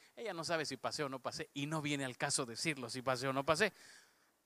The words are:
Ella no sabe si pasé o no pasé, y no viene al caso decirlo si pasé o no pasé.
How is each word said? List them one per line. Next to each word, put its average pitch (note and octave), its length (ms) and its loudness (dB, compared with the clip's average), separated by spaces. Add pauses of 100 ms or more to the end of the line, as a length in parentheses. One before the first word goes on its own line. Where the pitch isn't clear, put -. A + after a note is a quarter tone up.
(160)
Ella A3 180 -6
no E3 100 -4
sabe D#3 220 2
si C3 120 -4
pasé B2+ 260 -2
o C#3 60 -2
no C3 100 -6
pasé, B2+ 340 -6
y C#3+ 120 -2
no D#3 160 0
viene C#3+ 240 0
al B2+ 120 -4
caso C#3+ 280 2
decirlo B2 440 -2
si B2 120 -6
pasé B2+ 260 2
o C3+ 60 4
no C#3 120 2
pasé. E3 280 4 (720)